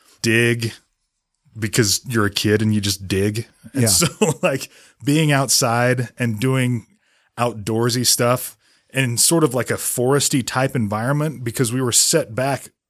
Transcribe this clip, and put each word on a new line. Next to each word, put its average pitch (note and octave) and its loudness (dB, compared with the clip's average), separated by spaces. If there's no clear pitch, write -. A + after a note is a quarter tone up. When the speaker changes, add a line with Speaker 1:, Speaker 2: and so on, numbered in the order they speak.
Speaker 1:
dig, A#2 2
because G#2 0
you're A2+ 0
a G2+ 0
kid G#2+ 2
and G#2+ 2
you G#2 0
just G2 -4
dig. G#2 -2
And B2 0
Speaker 2:
Yeah. A2+ 4
Speaker 1:
so, B2+ 2
<laughs> - -8
like, C#3 -2
being D3+ 4
outside B2 2
and A#2 -2
doing B2 0
outdoorsy A#2 -2
stuff - 0
in B2 0
sort D#3+ 4
of, C#3+ 2
like, A#2+ -2
a A2 -2
foresty C3 0
type C3 -2
environment, B2 -2
because A#2 -2
we C3 -2
were A#2 -2
set A2 0
back B2+ -4